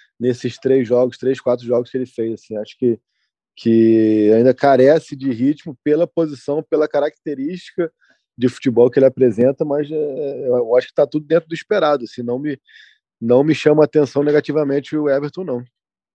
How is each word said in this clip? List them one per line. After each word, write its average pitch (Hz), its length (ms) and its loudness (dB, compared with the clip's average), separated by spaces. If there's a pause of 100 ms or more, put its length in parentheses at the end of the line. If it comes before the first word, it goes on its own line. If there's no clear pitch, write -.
(180)
nesses 120 400 -4
três 135 300 0
jogos, 123 300 0
três, 127 240 -4
quatro 123 240 -4
jogos 120 260 -2
que 135 60 -8
ele 127 80 -4
fez, 113 300 -8
assim, - 200 -16
acho 107 240 -12
que, 120 180 0 (580)
que 110 800 2
ainda 120 200 4
carece 139 600 2
de 135 180 -6
ritmo 135 520 -4
pela 156 240 0
posição, 151 560 -6
pela 151 240 -2
característica 156 1040 -6 (460)
de 120 100 0
futebol 120 420 2
que - 80 -2
ele 135 100 4
apresenta, 127 580 0
mas, 147 260 -4
é, 139 560 -6
eu 123 280 0
acho 127 120 2
que - 60 -20
tá 147 120 2
tudo 151 220 -6
dentro 160 220 -2
do 165 40 -8
esperado, 151 520 -2
assim, 123 180 -12
não 120 160 -6
me, 147 180 -8 (640)
não 123 220 4
me 156 100 2
chama 151 300 4
a - 20 6
atenção 147 380 0
negativamente 147 720 -2
o 151 140 -2
Everton, 143 340 -4
não. 127 200 -8 (520)